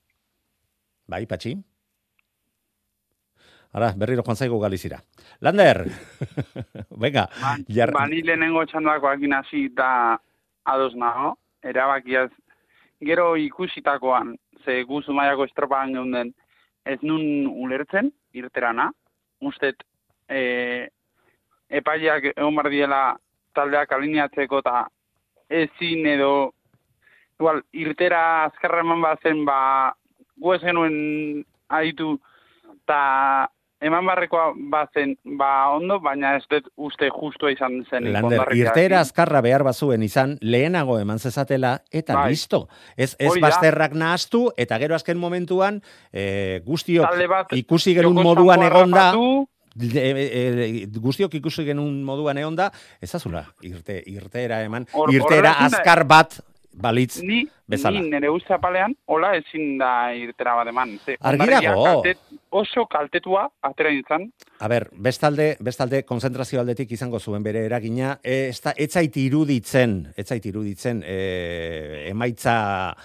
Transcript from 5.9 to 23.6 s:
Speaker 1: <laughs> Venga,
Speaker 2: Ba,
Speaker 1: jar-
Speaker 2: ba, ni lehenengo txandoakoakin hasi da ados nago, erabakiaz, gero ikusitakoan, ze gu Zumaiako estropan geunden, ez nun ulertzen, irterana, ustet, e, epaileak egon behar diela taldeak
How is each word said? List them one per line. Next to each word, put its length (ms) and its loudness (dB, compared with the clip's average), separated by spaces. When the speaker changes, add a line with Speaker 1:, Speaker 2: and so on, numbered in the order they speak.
Speaker 1:
<laughs> 640 -12
Venga, 240 0
Speaker 2:
Ba, 140 -2
Speaker 1:
jar- 260 2
Speaker 2:
ba, 160 0
ni 160 -4
lehenengo 420 0
txandoakoakin 680 -2
hasi 360 -4
da 480 0
ados 300 -2
nago, 380 -4
erabakiaz, 720 -2
gero 340 0
ikusitakoan, 1000 -4
ze 240 -2
gu 200 -6
Zumaiako 420 0
estropan 480 -4
geunden, 380 -6
ez 140 -6
nun 480 -2
ulertzen, 680 -4
irterana, 600 -4
ustet, 420 -6
e, 580 -4
epaileak 600 0
egon 240 -2
behar 160 0
diela 300 2
taldeak 360 0